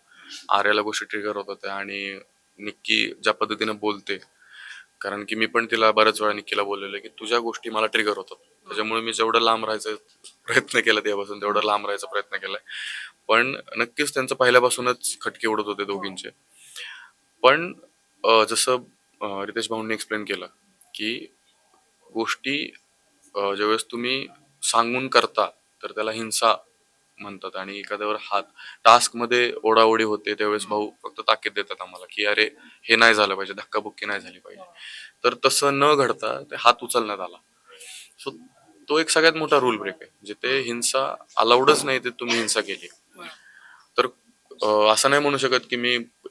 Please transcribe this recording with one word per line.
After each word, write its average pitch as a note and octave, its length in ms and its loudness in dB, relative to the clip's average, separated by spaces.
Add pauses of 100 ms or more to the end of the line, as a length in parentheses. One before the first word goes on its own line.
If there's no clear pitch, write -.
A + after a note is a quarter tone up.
(480)
आर्याला G#2 320 2
गोष्टी G#2+ 260 -4
ट्रिगर G#2 300 -8
होत G2+ 100 -8
होत्या G2 280 -10
आणि G2 440 -10 (400)
निक्की G#2+ 640 -2
ज्या G#2+ 100 0
पद्धतीनं G#2+ 440 -4
बोलते, G2+ 420 -6 (840)
कारण G2+ 280 -6
की A2 60 -6
मी A2 120 0
पण A#2 200 -2
तिला A2 260 2
बऱ्याच G#2+ 280 4
वेळा G#2+ 140 0
निक्कीला G#2 280 -4
बोललेलो G2 340 -6
आहे G2+ 60 -10
की A2 60 -18
तुझ्या A2 300 -4
गोष्टी A#2 320 -6
मला A2 160 0
ट्रिगर G#2+ 300 0
होतात, F#2+ 200 -12 (300)
त्याच्यामुळे A2 340 -4
मी A2+ 120 -6
जेवढं A2+ 280 2
लांब A2+ 240 2
राहायचा G#2+ 260 -6 (560)
प्रयत्न A#2+ 340 2
केला A2 200 2
तेव्हापासून, G2+ 400 -4
तेवढं G#2 220 0
लांब G#2 240 -2
राहायचा G2+ 200 -6
प्रयत्न G2+ 300 -8
केलाय. F#2+ 240 -8 (680)
पण A#2+ 280 2 (200)
नक्कीच C#3+ 380 -4
त्यांचं C3 200 -2
पहिल्यापासूनच B2 880 4
खटके A2+ 280 -6
उडत G#2+ 160 0
होते G2+ 200 -4
दोघींचे. G2 440 -8 (1120)
पण, D#3 320 4 (500)
अ, A2 200 6
जसं, A2+ 320 0 (440)
अ, G#2 60 -6 (180)
रितेश A2 240 -6
भाऊंनी A2 260 -6
एक्सप्लेन G#2+ 300 -8
केलं F#2+ 220 -8 (480)
की A2 320 -8 (880)
गोष्टी, C3+ 580 -6 (600)
अ, G2+ 200 -2
ज्यावेळेस G#2+ 360 0
तुम्ही B2 380 -4 (340)
सांगून A#2+ 460 0
करता A2+ 420 4 (320)
तर G2+ 80 -10
त्याला G#2+ 200 -4
हिंसा A2 460 0 (640)
म्हणतात F#2+ 380 -12
आणि G2 220 -10
एखाद्यावर G#2 420 -4
हात, G2+ 220 -4 (420)
टास्कमध्ये A#2+ 800 6
ओढाओढी A2 420 6
होते G#2 300 -2
त्यावेळेस G#2 320 -2
भाऊ G#2 240 -4 (120)
फक्त - 180 -12
ताकीद G#2+ 320 0
देतात G2 280 -8
आम्हाला F#2 300 -16
की G#2 140 -6
"अरे G#2+ 260 2 (320)
हे A2+ 140 4
नाही A2+ 180 8
झालं G2+ 200 4
पाहिजे, F#2+ 180 -8
धक्काबुक्की G#2 540 -8
नाही G2+ 140 -6
झाली F#2 180 -20
पाहिजे." F#2 260 -20 (600)
तर B2 100 2 (100)
तसं C#3 340 2
न D3 160 4
घडता B2+ 480 -2
ते D3 160 -14
हात A#2+ 240 6
उचलण्यात A2 380 -2
आला. F2+ 160 -12 (880)
So C#3 80 -8 (560)
तो D3+ 100 2
एक D#3+ 100 0
सगळ्यात D#3+ 260 4
मोठा D3+ 240 2
रूल B2 200 2
ब्रेक G2 220 -8
आहे, - 260 -20
जिथे B2 340 -2
हिंसा A#2+ 540 -2 (220)
अलाउडच C3 480 6
नाही C3+ 140 0
ते B2 120 -4
तुम्ही A#2+ 260 -4
हिंसा A2 240 -2
केली. F#2 280 -10 (1120)
तर, B2 80 2 (560)
अ, G#2+ 300 4
असं C3+ 180 2
नाही C#3+ 120 4
म्हणू C#3+ 140 0
शकत B2+ 340 -2
की B2+ 60 -2
मी A#2+ 220 -2 (320)